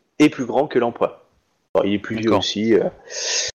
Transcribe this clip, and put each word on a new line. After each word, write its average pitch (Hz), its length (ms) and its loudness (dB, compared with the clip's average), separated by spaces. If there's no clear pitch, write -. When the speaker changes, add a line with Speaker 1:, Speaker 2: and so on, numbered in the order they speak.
Speaker 1:
est 151 120 6
plus 135 160 -6
grand 117 200 0
que 139 120 0
l'empereur. 117 420 -2
Bon, - 100 4
il 101 100 0
est 101 40 -2
plus 110 180 -6
vieux 113 80 -4
Speaker 2:
D'accord. 107 160 2
Speaker 1:
aussi, 107 340 0
euh, 92 100 4
c'est - 520 -4